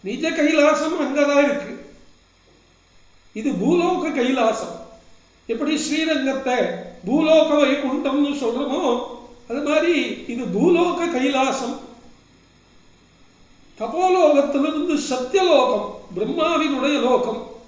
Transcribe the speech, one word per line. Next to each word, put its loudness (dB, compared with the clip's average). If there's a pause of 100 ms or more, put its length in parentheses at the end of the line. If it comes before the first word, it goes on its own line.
நிஜ -4
கைலாசம் 2
அங்கதான் 2
இருக்கு. -4 (1400)
இது -4
பூலோக 0
கைலாசம். 0 (720)
எப்படி -2
ஸ்ரீரங்கத்தை -2 (480)
பூலோக 4
வைகுண்டம்னு 0
சொல்றோமோ, -2 (420)
அது -6
மாதிரி 0
இது -6
பூலோக 2
கைலாசம். -2 (2000)
தபோலோகத்திலிருந்து 2 (160)
சத்தியலோகம், 2 (260)
பிரம்மாவினுடைய -2
லோகம் 0 (200)